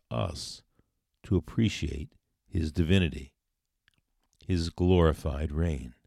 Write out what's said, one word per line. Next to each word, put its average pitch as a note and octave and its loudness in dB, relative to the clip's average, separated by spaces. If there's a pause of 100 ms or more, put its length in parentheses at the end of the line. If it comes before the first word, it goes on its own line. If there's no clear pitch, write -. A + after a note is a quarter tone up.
(100)
us - -8 (600)
to - 0
appreciate D#2+ -2 (380)
his D#2+ -2
divinity, D#2+ 0 (1080)
his E2+ 0
glorified D#2+ 2
reign, D2 -2 (120)